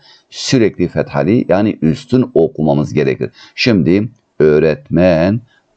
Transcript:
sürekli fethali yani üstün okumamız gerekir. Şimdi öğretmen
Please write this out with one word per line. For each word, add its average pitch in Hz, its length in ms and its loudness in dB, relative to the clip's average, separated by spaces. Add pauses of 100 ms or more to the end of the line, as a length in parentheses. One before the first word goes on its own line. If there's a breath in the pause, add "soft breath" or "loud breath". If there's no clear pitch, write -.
(300 soft breath)
sürekli 101 580 -2
fethali 76 600 -2
yani 101 340 0
üstün 80 520 -2
okumamız 76 580 0
gerekir. 67 380 -2 (240 loud breath)
Şimdi 101 540 0 (300)
öğretmen 80 1000 2 (360 soft breath)